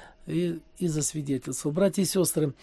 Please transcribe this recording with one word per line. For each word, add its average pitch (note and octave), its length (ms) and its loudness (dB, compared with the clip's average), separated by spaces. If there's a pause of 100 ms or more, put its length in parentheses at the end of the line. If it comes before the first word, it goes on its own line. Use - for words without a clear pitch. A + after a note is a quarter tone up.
(260)
и, E3+ 340 -2 (180)
и F3+ 100 0
засвидетельствовал. C#3+ 880 -2
Братья F#3+ 300 2
и - 20 2
сёстры, D#3+ 560 2